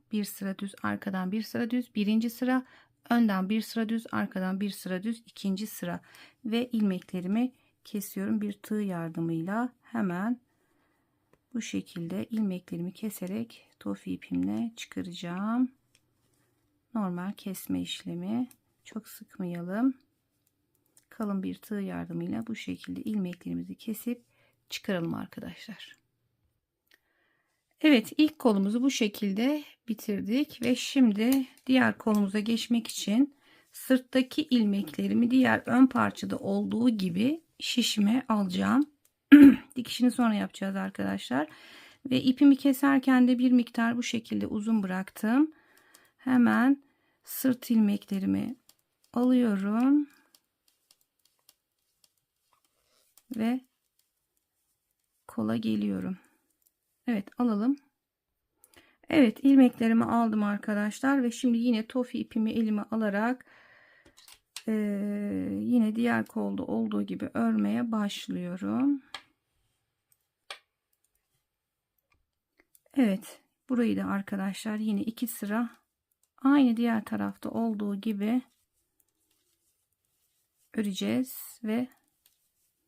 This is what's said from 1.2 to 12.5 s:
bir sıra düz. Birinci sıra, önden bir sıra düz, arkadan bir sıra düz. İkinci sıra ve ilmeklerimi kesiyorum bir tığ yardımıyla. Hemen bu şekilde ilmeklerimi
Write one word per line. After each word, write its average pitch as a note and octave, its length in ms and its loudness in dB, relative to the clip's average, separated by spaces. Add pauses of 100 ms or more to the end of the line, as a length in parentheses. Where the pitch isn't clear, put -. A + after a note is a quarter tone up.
bir A3 100 -4
sıra A3+ 280 -4
düz. B3 240 -4
Birinci A3 360 0
sıra, B3+ 360 -2 (440)
önden G3+ 380 2
bir A3 120 0
sıra A3 280 -6
düz, A3+ 240 -4
arkadan F#3+ 480 -4
bir G3+ 100 -4
sıra F#3 320 -8
düz. A3+ 240 -6
İkinci G3 400 -6
sıra F3 340 -8 (440)
ve A#3 260 -4
ilmeklerimi G3+ 840 -2 (320)
kesiyorum G3+ 560 -6
bir G#3 120 -6
tığ - 280 -6
yardımıyla. E3+ 880 -4 (140)
Hemen G#3 580 -4 (1120)
bu A#3 80 -6
şekilde F#3+ 600 -8
ilmeklerimi F#3 680 -6